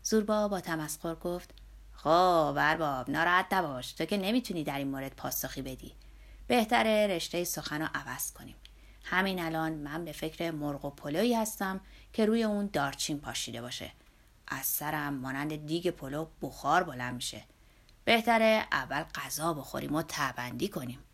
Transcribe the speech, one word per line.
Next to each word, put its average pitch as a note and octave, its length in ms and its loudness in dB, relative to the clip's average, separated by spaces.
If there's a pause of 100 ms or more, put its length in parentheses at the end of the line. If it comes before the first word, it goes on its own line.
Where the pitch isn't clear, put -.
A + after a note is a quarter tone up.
زوربا G#3+ 440 2
با G3+ 120 0
تمسخر D#3+ 560 -4
گفت: F3 380 -6 (400)
«خب E3 640 6
ارباب، D3 520 2
ناراحت F3 440 2
نباش، D3 400 -2
تو D#3+ 120 -2
که G#3 120 0
نمی‌تونی G3 460 0
در C#3+ 140 -2
این C#3 100 -2
مورد C3+ 280 -6
پاسخی - 460 -6
بدی. C3 320 -10 (540)
بهتره A3 600 4
رشتهٔ F3 360 -2
سخن D3+ 380 -4
رو D#3 120 -2
عوض C3+ 380 -6
کنیم. - 240 -16 (480)
همین F#3 360 0
الان D#3+ 340 -2
من D3+ 320 -6
به D#3 60 -10
فکر D#3+ 400 -4
مرغ D3 340 -4
و C#3+ 40 -4
پلویی E3+ 440 0
هستم G3+ 480 -2 (320)
که A3 120 4
روی A3+ 180 4
اون G#3 300 0
دارچین C#3+ 460 -2
پاشیده A#2 420 -6
باشه. - 300 -10 (560)
از C3+ 180 -6
سرم D3 480 -2
مانند C#3+ 520 -4
دیگ E3+ 240 0
پلو D3+ 380 -6 (140)
بخار D3+ 420 2
بلند B2 300 -6
می‌شه. A#2 300 -8 (640)
بهتره A3 680 6
اول C#3 320 0
غذا D#3 500 -4
بخوریم C#3+ 420 -4
و D#3+ 120 2
تبندی B2 600 -2
کنیم. B2 320 -6 (140)